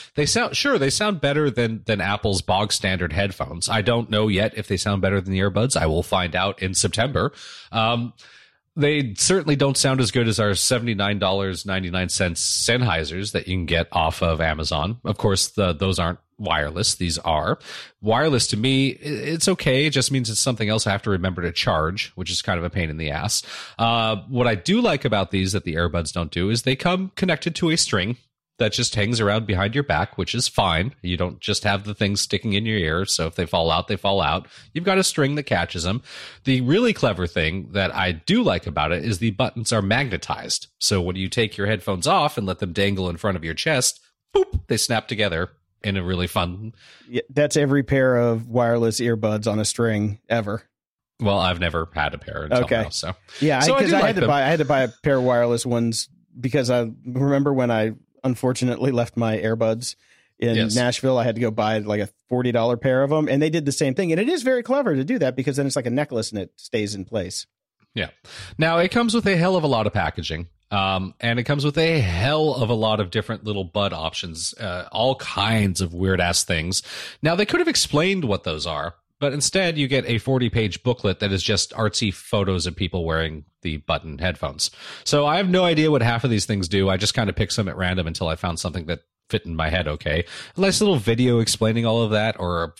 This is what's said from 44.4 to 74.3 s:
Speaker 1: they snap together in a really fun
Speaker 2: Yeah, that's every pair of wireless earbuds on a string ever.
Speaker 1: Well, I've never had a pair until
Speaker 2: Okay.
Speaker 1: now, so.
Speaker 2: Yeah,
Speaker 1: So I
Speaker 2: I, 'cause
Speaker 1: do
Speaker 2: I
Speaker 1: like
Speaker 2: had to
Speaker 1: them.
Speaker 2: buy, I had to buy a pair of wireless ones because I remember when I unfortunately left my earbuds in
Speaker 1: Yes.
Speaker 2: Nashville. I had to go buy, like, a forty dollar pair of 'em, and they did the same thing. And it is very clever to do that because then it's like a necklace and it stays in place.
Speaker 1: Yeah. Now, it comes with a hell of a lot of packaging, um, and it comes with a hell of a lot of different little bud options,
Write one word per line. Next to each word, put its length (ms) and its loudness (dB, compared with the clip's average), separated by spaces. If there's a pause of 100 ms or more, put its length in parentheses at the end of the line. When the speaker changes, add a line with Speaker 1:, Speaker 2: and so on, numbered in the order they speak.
Speaker 1:
they 100 2
snap 320 -2
together 400 -2 (340)
in 140 0
a 60 -2
really 220 0
fun 480 -4 (360)
Speaker 2:
Yeah, 200 -2
that's 280 0
every 260 4
pair 320 2
of 320 2
wireless 540 2
earbuds 500 0
on 80 0
a 60 0
string 540 0 (100)
ever. 340 -2 (580)
Speaker 1:
Well, 180 4
I've 200 2
never 340 -2
had 200 -2
a 40 -10
pair 260 -8
until 200 0
Speaker 2:
Okay. 200 0
Speaker 1:
now, 60 -6
so. 240 -6 (280)
Speaker 2:
Yeah, 180 2
Speaker 1:
So 140 4
I 40 4
Speaker 2:
I, 40 4
'cause 80 2
Speaker 1:
do 60 4
Speaker 2:
I 40 4
Speaker 1:
like 80 4
Speaker 2:
had 80 0
to 60 0
Speaker 1:
them. 80 4
Speaker 2:
buy, 140 2
I 40 2
had 120 2
to 60 0
buy 180 2
a 40 0 (160)
pair 140 4
of 60 2
wireless 420 2
ones 420 0 (320)
because 320 0
I 160 2 (180)
remember 480 2
when 160 2
I 220 2 (320)
unfortunately 680 0
left 240 0
my 220 0
earbuds 580 0 (440)
in 160 2
Speaker 1:
Yes. 200 2
Speaker 2:
Nashville. 420 2
I 60 2
had 120 2
to 60 -4
go 100 2
buy, 280 0
like, 220 -2
a 80 -4 (180)
forty 240 0
dollar 240 2
pair 280 2
of 80 0
'em, 180 2
and 120 2
they 80 2
did 160 0
the 60 2
same 220 0
thing. 180 0
And 80 2
it 80 0
is 160 0
very 200 2
clever 320 2
to 80 0
do 160 -2
that 160 2
because 220 -2
then 100 2
it's 80 -2
like 100 -2
a 60 0
necklace 400 -2
and 100 -4
it 160 -10
stays 380 -4
in 100 -10
place. 400 -6 (480)
Speaker 1:
Yeah. 160 -2 (480)
Now, 220 2
it 100 2
comes 240 0
with 140 0
a 100 4
hell 180 4
of 80 2
a 40 2
lot 200 2
of 60 -2
packaging, 540 -2 (240)
um, 500 0
and 180 0
it 40 -2
comes 200 0
with 140 0
a 220 2
hell 560 2
of 140 0
a 40 2
lot 260 2
of 120 -2
different 340 -4
little 180 -4
bud 300 -2
options, 680 -6